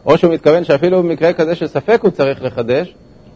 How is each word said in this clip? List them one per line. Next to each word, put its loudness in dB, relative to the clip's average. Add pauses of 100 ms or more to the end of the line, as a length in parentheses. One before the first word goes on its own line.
או 4
שהוא 2
מתכוון 2
שאפילו 0
במקרה 0
כזה -2
של -6
ספק 0
הוא 2
צריך -2
לחדש, -4 (420)